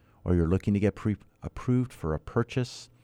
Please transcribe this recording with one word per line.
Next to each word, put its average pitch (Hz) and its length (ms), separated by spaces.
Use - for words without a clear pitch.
or 90 120
you're 85 120
looking 95 260
to 101 60
get 98 160
pre-approved - 1000
for 78 200
a 76 60
purchase, - 680